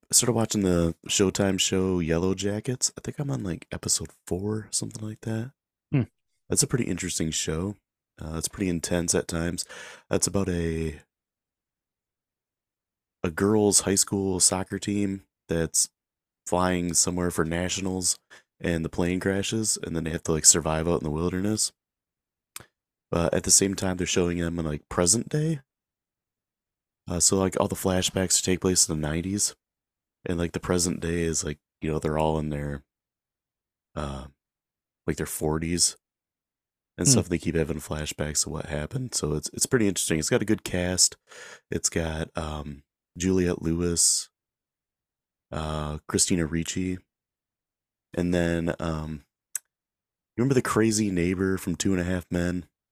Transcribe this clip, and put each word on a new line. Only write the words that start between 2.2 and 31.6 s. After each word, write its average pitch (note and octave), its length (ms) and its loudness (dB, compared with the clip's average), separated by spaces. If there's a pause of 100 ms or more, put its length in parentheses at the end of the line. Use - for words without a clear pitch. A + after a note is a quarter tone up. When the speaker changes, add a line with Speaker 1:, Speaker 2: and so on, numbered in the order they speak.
Speaker 1:
Jackets. G2+ 640 -4
I - 20 -14
think - 180 -10
I'm C#3 120 -4
on, B2+ 120 -4
like, E2+ 300 -6
episode - 380 -4 (160)
four, G#2 440 -4
something A2 360 -6
like G#2+ 160 -12
that. A2+ 300 -6 (380)
Speaker 2:
Hmm. C#3 120 2 (460)
Speaker 1:
That's - 140 0
a C#3 40 0
pretty A#2+ 180 0
interesting E2+ 460 -2
show. F2 440 -4 (460)
Uh, D#2 160 -8
it's D#2+ 120 -4
pretty F#2+ 200 -2
intense E2+ 460 0
at - 140 0
times. F2 360 -2 (460)
That's - 160 2
about G2 220 0
a, E2 520 -2 (2250)
a F2+ 80 -2
girls' G2+ 520 6
high F#2+ 120 2
school G2 460 0
soccer F#2+ 380 2
team G2+ 440 -2 (260)
that's E2 400 0 (580)
flying F2+ 460 2
somewhere F2 380 0
for E2+ 140 0
nationals, F2+ 760 -2 (420)
and E2+ 240 0
the D#2+ 60 -4
plane F2+ 300 0
crashes, G2 600 0
and E2 120 -6
then D#2+ 100 -4
they D#2 60 -4
have E2 140 -4
to, E2+ 80 0
like, D#2 120 0
survive D#2 440 4
out E2+ 120 2
in - 40 -4
the D2+ 60 -2
wilderness. F#2 640 -2 (1400)
But E2+ 220 2
at F2 120 2
the F#2+ 60 -2
same G2 240 6
time, F#2 220 -2
they're F2+ 100 -2
showing F2 320 2
them E2+ 200 -2
in, D#2+ 80 -2
like, D#2 240 -6
present F2+ 400 2
day. D3+ 300 -2 (1500)
Uh, F2 120 -2
so, - 160 4
like, F#2+ 220 2
all G2+ 100 4
the F#2 60 -2
flashbacks F#2 680 0
take F2+ 180 0
place F#2 260 4
in D#2 140 -2
the D2+ 80 -2
nineties, F2+ 460 -2 (720)
and, F2 120 -2
like, E2+ 140 -2
the F2+ 80 -6
present F2+ 400 0
day E2+ 220 -2
is, E2 200 -2
like, D2 160 -6 (220)